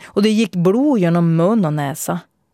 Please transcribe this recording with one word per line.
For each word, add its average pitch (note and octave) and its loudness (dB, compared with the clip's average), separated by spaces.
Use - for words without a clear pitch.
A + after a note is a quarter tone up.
och - -4
det A3 2
gick G#3+ 0
blod A3 2
genom E3+ 2
mun F#3+ 2
och D3+ -2
näsa. D3+ -6